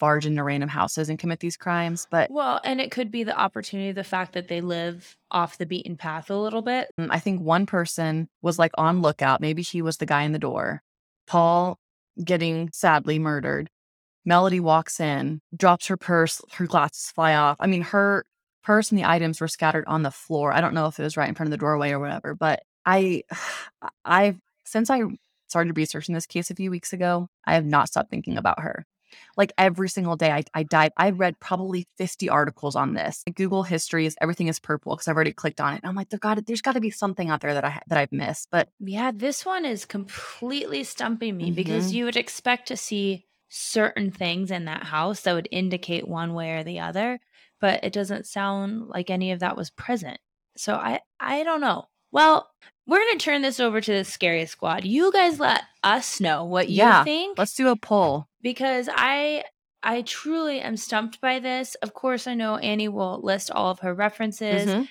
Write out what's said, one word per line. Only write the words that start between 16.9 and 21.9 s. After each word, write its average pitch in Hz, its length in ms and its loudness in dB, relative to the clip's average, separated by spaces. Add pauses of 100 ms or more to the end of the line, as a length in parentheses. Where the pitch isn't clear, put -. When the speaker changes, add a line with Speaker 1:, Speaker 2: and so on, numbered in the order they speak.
Speaker 1:
fly 160 240 4
off. 240 260 4
I - 60 0
mean, 185 160 2
her 202 420 2 (380)
purse 214 280 4
and 208 80 4
the 175 60 2
items 165 360 2
were 165 80 -2
scattered 156 380 0
on 156 160 0
the 143 80 0
floor. 143 420 -2
I 135 80 4
don't 170 140 0
know 160 120 0
if 156 120 -4
it 156 40 -4
was 151 140 -4
right 143 120 0
in - 60 -4
front 160 140 -4
of - 40 -2
the 147 60 -4
doorway 147 320 0